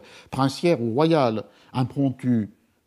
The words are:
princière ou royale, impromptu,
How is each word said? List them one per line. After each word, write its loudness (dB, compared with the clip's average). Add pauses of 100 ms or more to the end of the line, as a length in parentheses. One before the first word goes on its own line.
(300)
princière 0
ou -2
royale, 2 (280)
impromptu, -2 (360)